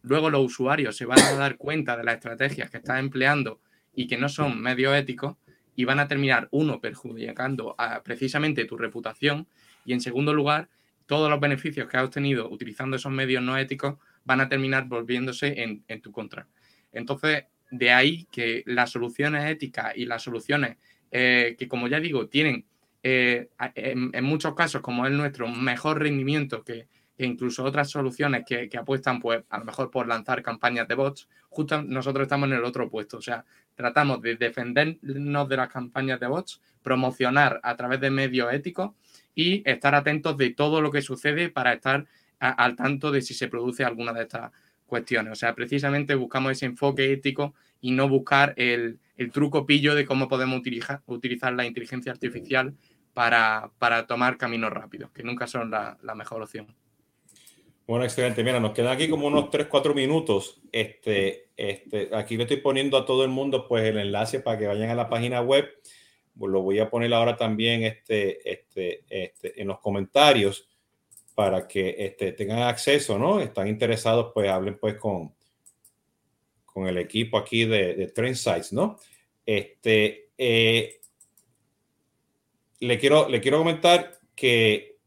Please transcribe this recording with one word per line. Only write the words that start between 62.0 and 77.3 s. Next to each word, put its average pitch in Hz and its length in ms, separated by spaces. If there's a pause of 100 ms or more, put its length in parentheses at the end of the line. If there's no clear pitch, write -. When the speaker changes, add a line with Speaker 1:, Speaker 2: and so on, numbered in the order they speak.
Speaker 2:
aquí 110 240
le 120 60
estoy 131 140
poniendo 135 400
a 127 80
todo 131 180
el 131 60
mundo, 135 380
pues, 113 180
el 107 120
enlace 104 420
para 113 180
que 104 100
vayan 107 220
a 120 60
la 120 140
página 120 320
web. 139 280 (680)
Pues, 98 140
lo 95 100
voy 98 180
a 110 100
poner 120 240
ahora 117 240
también, 113 460
este, 107 680
este, - 560
este, - 540
en 98 60
los 95 120
comentarios 101 880 (680)
para 95 320
que, 92 320
este, 98 320
tengan 110 320
acceso, 120 560
¿no? 190 200
Están 104 280
interesados, 113 640
pues, 101 160
hablen, 95 300
pues, 107 160
con, 92 380 (1300)
con 95 220
el 90 100
equipo 113 400